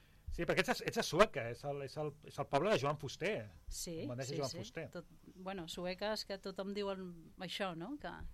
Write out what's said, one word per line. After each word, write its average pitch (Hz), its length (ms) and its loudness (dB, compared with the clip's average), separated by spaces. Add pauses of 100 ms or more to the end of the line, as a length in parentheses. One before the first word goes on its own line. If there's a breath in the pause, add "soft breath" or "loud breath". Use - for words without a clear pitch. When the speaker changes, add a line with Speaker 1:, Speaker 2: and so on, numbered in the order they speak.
(320 soft breath)
Speaker 1:
Sí, 170 140 0
perquè 165 160 6
ets, 233 240 2
ets 226 120 2
a 226 40 4
Sueca, 151 480 6
és 120 140 -8
el, 143 180 -2
és 135 140 -6
el, 151 160 -2 (120)
és - 140 -12
el 143 80 -2
poble 151 240 4
de 202 80 6
Joan 143 200 2
Fuster. 143 500 -2 (180)
Speaker 2:
Sí, - 380 -6
Speaker 1:
On 285 80 -4
va 120 40 -4
néixer 135 200 -2
Speaker 2:
sí, 160 40 0
Speaker 1:
Joan 135 120 2
Speaker 2:
sí. - 60 -6
Speaker 1:
Fuster. - 320 -6
Speaker 2:
Tot, 170 160 -8 (280)
bueno, 185 320 -6
Sueca 180 460 -2
és 214 120 -2
que 196 140 -6
tothom 196 360 -4
diu 196 160 0
el, 190 100 -4 (400)
això, 185 340 -2
no? 185 240 -6
Que, 170 140 -6 (220)